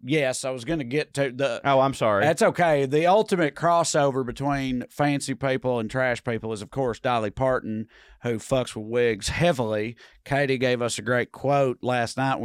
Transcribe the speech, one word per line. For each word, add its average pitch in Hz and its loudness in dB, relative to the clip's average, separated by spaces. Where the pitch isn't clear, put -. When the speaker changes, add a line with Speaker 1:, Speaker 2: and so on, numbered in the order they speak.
Speaker 1:
yes, 131 0
I 131 -4
was 123 -8
gonna 156 -4
get 139 -4
to 139 0
the 127 -2
Speaker 2:
Oh, 135 4
I'm 135 2
sorry. 107 2
Speaker 1:
That's 165 2
okay. 160 4
The 151 2
ultimate 180 2
crossover 147 2
between 131 -2
fancy 143 0
people 127 0
and 110 -4
trash 127 -2
people 113 -4
is, 104 -6
of 104 -12
course, 127 -2
Dolly 117 0
Parton, 110 -2
who 120 -2
fucks 123 -2
with 110 -8
wigs 113 0
heavily. 117 0
Katie 135 0
gave 123 0
us 117 -2
a 107 -10
great 120 -2
quote 135 0
last 123 -2
night. 135 0
We - -6